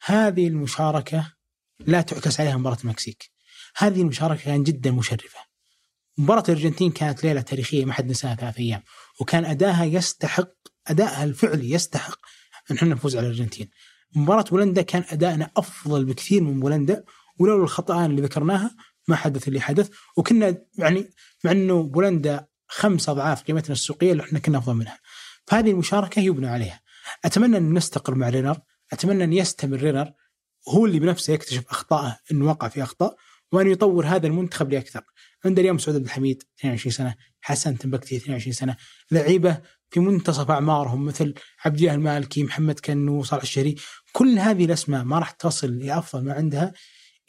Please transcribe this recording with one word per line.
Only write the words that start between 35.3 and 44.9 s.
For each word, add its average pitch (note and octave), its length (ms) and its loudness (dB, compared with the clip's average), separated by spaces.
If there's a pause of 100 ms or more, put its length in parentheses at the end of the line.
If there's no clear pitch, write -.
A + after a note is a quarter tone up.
عند F#3 140 2
اليوم F3+ 200 4
سعود D3+ 180 -2
عبد C3+ 80 -2
الحميد C3+ 380 -2 (160)
اثنين C3+ 140 -2
وعشرين A#2 200 -4
سنة، B2 220 -4 (260)
حسن C#3 380 -4
تنبكتي C3 380 -6
اثنين C3+ 180 -6
وعشرين A#2+ 180 -6
سنة، C3 240 -4 (340)
لعيبة E3 500 4 (300)
في F3 100 0
منتصف E3+ 500 2
أعمارهم C#3+ 540 0
مثل D3 300 -4 (300)
عبد D3+ 140 0
الله D#3 160 4
المالكي، D3 500 -2
محمد D3+ 360 -2
كنو، C#3+ 420 -2
صالح C3 200 -4
الشهري. C#3 320 0 (380)
كل B3 260 4
هذه F#3+ 260 4
الأسماء C#3+ 400 0